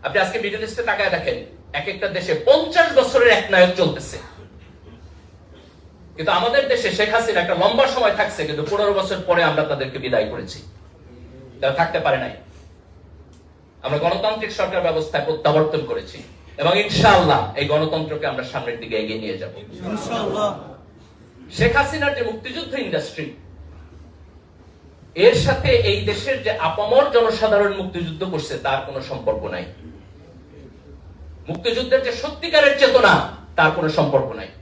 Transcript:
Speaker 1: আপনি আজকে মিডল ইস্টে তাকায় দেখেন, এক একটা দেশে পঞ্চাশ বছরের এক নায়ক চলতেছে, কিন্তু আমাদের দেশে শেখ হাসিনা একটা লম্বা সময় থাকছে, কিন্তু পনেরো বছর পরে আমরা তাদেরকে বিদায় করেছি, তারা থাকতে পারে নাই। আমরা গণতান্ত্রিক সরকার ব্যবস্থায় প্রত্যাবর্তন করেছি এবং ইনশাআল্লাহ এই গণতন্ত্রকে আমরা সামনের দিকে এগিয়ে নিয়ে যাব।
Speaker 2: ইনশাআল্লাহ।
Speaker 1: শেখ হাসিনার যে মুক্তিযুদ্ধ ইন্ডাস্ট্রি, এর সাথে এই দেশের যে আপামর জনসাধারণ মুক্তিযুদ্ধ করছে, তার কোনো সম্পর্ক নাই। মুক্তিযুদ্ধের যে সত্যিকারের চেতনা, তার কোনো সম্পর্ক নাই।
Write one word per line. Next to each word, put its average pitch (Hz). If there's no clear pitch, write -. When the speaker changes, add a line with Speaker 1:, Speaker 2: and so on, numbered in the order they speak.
Speaker 1:
আপনি 139
আজকে 190
মিডল 208
ইস্টে 240
তাকায় 196
দেখেন, 160
এক -
একটা -
দেশে 175
পঞ্চাশ 330
বছরের -
এক 180
নায়ক 180
চলতেছে, -
কিন্তু 160
আমাদের 240
দেশে 233
শেখ 214
হাসিনা 226
একটা -
লম্বা 277
সময় 220
থাকছে, -
কিন্তু 147
পনেরো 202
বছর 185
পরে 170
আমরা 151
তাদেরকে 135
বিদায় 113
করেছি, -
তারা 135
থাকতে 165
পারে 135
নাই। 123
আমরা 147
গণতান্ত্রিক 214
সরকার 185
ব্যবস্থায় 156
প্রত্যাবর্তন 156
করেছি -
এবং 170
ইনশাআল্লাহ 165
এই 143
গণতন্ত্রকে 156
আমরা 127
সামনের 120
দিকে 110
এগিয়ে 110
নিয়ে 95
যাব। -
Speaker 2:
ইনশাআল্লাহ। 208
Speaker 1:
শেখ 240
হাসিনার 285
যে 247
মুক্তিযুদ্ধ 254
ইন্ডাস্ট্রি, -
এর 466
সাথে -
এই -
দেশের 269
যে 214
আপামর 220
জনসাধারণ 214
মুক্তিযুদ্ধ 165
করছে, 143
তার 135
কোনো 135
সম্পর্ক 113
নাই। 87
মুক্তিযুদ্ধের 240
যে 240
সত্যিকারের 302
চেতনা, 254
তার 165
কোনো 160
সম্পর্ক 139
নাই। 95